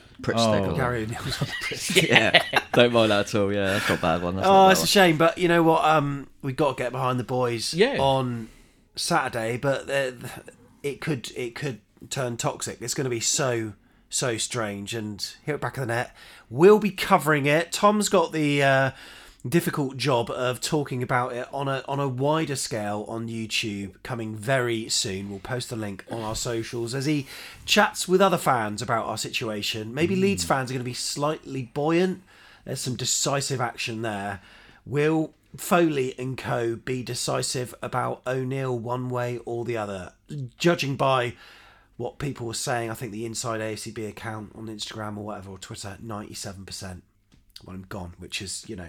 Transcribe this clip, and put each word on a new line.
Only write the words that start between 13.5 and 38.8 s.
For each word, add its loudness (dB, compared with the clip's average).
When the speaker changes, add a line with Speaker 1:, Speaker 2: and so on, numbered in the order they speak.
Speaker 3:
so -2
strange. -4
And -6
here -2
at -6
Back -6
of -4
the -2
Net, -4
we'll 8
be 0
covering 2
it. 4
Tom's 4
got 4
the, 2
uh, 4
difficult 0
job 2
of -2
talking -2
about 0
it -6
on -2
a, -2
on -2
a 0
wider 0
scale -4
on -6
YouTube, -4
coming -6
very -2
soon. -2
We'll -10
post -8
the -6
link -8
on -6
our -6
socials -4
as -2
he 0
chats 2
with 6
other 6
fans 2
about 0
our -4
situation. -4
Maybe 2
Speaker 2:
Mm. 4
Speaker 3:
Leeds 2
fans 0
are -6
gonna -4
be -6
slightly -4
buoyant. 2
There's -6
some -4
decisive 0
action -4
there. -4
Will 0
Foley 2
and -6
co -2
be -6
decisive -4
about -4
O'Neill -2
one -4